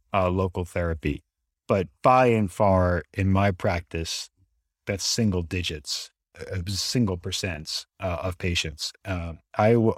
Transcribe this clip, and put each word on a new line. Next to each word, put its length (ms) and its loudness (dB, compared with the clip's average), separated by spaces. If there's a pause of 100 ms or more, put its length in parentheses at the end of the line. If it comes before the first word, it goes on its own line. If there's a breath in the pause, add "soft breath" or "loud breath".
(140)
uh, 160 4
local 340 -2
therapy. 580 -4 (460)
But 200 2 (120)
by 280 6
and 220 2
far, 520 4 (100)
in 180 0
my 200 4
practice, 800 -4 (560)
that's 180 -4
single 380 0
digits, 680 -6 (300)
uh, 280 -8
single 500 0
percents, 680 -6 (140)
uh, 220 -4
of 160 -6
patients. 540 -4 (120)
Uh, 300 -6 (240)
I 140 6
w-, 260 4